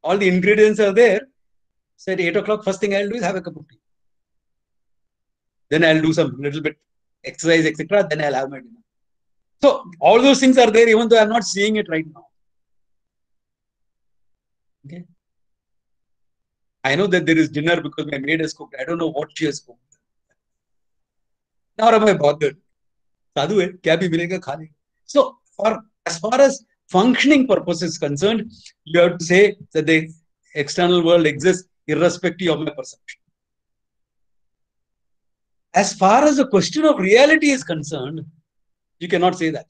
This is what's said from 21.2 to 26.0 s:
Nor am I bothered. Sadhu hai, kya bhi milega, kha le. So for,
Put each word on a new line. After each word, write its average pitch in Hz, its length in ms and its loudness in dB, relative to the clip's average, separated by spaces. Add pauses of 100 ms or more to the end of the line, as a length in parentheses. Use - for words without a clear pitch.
Nor 226 160 4
am 214 120 4
I 202 80 4
bothered. 147 440 -2 (800)
Sadhu 175 220 0
hai, 175 80 0 (160)
kya 165 160 2
bhi 185 100 -2
milega, 175 320 -4
kha 139 160 -12
le. 160 100 -18 (380)
So - 320 0 (200)
for, 214 260 -4 (220)